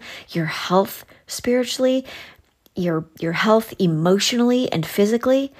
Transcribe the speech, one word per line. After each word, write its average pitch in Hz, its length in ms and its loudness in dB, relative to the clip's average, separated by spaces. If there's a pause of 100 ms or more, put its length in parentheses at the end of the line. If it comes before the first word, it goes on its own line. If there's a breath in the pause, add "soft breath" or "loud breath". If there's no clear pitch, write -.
(300 loud breath)
your 165 160 -2
health - 600 -2 (220 soft breath)
spiritually, 254 760 0 (680 loud breath)
your, 165 300 -2 (140)
your 165 140 -4
health 220 440 2
emotionally 202 960 2
and 160 120 -2
physically, 247 760 0